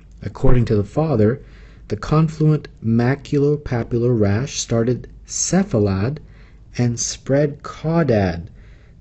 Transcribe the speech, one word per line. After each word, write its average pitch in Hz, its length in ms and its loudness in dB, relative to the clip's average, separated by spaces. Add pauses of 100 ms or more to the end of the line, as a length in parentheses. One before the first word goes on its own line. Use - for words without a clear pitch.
(220)
According 127 440 4
to 110 100 0
the 101 80 2
father, 120 580 0 (460)
the 107 100 -6
confluent 156 680 0 (180)
maculopapular 123 1300 0
rash 104 420 0
started 117 500 -2 (160)
cephalad 113 960 -2 (580)
and 120 220 0
spread 143 640 -2
caudad 107 840 0 (520)